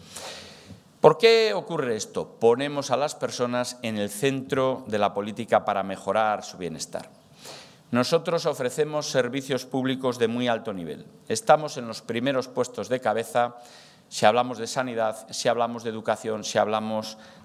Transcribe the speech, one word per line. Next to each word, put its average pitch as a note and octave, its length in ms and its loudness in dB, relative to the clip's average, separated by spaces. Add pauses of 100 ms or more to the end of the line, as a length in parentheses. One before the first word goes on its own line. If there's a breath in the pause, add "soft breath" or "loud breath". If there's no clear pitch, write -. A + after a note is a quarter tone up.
(1000 loud breath)
¿Por - 180 8
qué A3+ 360 6
ocurre D3+ 420 -2
esto? F#2+ 420 -8
Ponemos C3+ 540 2
a A#2+ 40 4
las D3 200 -2
personas B2 640 -4
en A2 160 -4
el G2+ 100 -2
centro C3 800 0
de G#2+ 120 0
la G2+ 140 2
política G#2 520 0
para G2 180 0
mejorar G2 640 0
su - 140 -14
bienestar. E2 520 -10 (800 loud breath)
Nosotros E3 560 0
ofrecemos D3 640 -2
servicios C3 560 -2
públicos C3 520 -2
de A#2 100 4
muy A#2+ 200 -2
alto A2+ 240 -2
nivel. E2+ 320 -10 (240)
Estamos D3+ 480 2
en A#2+ 120 -8
los A2+ 120 -10
primeros B2+ 480 -2
puestos A2+ 400 -4
de B2 120 -2
cabeza A#2 560 0 (520 loud breath)
si - 160 0
hablamos A#2+ 340 4
de A2+ 80 -8
sanidad, A2+ 640 -4
si - 180 -2
hablamos A#2 360 0
de A#2 60 -4
educación, G#2+ 540 -4
si - 140 0
hablamos G#2+ 600 0 (260 loud breath)